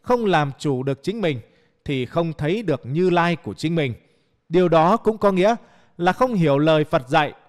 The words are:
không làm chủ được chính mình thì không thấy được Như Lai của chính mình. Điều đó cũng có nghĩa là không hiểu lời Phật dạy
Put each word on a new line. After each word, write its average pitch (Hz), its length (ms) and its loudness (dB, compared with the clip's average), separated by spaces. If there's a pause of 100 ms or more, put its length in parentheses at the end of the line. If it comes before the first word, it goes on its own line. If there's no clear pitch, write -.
không 240 220 0
làm 156 340 2
chủ 131 240 -2
được 139 200 -4
chính 214 180 -6
mình 151 200 -2 (440)
thì 131 220 -4
không 165 260 -4
thấy 165 300 -4
được 156 240 -4
Như 170 240 0
Lai 170 260 0
của 104 180 -12
chính 160 200 -4
mình. 143 200 -2 (540)
Điều 180 200 2
đó 165 280 4
cũng 214 220 -2
có 202 140 2
nghĩa 190 220 2 (420)
là 175 160 0
không 247 220 0
hiểu 156 240 2
lời 156 260 2
Phật 135 240 -4
dạy 147 240 0 (160)